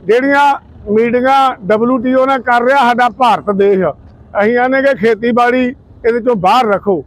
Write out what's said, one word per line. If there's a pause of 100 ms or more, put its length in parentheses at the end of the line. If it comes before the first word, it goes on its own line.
ਜਿਹੜੀਆਂ (360)
ਮੀਟਿੰਗਾਂ (120)
ਡਬਲਯੂ
ਟੀ
ਓ
ਨਾਲ
ਕਰ
ਰਿਹਾ
ਸਾਡਾ (100)
ਭਾਰਤ
ਦੇਸ਼, (580)
ਅਸੀਂ
ਆਨੇ
ਕਿ
ਖੇਤੀਬਾੜੀ
ਇਹਦੇ
ਚੋਂ
ਬਾਹਰ
ਰੱਖੋ